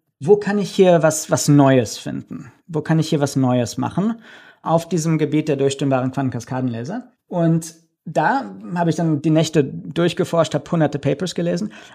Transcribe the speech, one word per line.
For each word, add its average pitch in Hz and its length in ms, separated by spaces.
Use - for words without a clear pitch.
wo 185 180
kann 202 200
ich 196 140
hier 175 320
was, - 260
was - 180
Neues 135 500
finden? - 540
Wo 156 140
kann 160 180
ich 156 100
hier 160 100
was 143 160
Neues 127 420
machen 185 440
auf 165 260
diesem 160 280
Gebiet 151 300
der 143 100
durchstimmbaren 135 540
Quantenkaskadenlaser? 127 1000
Und 165 480
da 190 500
habe 170 140
ich 160 60
dann 160 260
die 165 80
Nächte 156 340
durchgeforscht, 165 920
habe 143 160
hunderte 151 260
Papers 151 380
gelesen 180 360